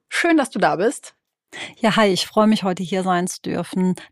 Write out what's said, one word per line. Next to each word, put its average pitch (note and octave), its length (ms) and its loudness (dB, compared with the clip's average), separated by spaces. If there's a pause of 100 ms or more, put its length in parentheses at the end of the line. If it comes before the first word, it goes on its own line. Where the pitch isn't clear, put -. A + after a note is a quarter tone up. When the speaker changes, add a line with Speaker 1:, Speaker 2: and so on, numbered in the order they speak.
(100)
Speaker 1:
Schön, E4+ 260 2
dass C#4 140 2
du - 80 -8
da D#3 180 2
bist. G#3 380 -4 (640)
Speaker 2:
Ja, G#3 180 0
hi, G#3+ 120 4
ich F#3 180 0
freue G#3+ 200 2
mich, A3 160 4
heute F#3 200 -2
hier F#3 220 -4
sein F3+ 220 0
zu - 140 -10
dürfen, F3+ 540 -2 (180)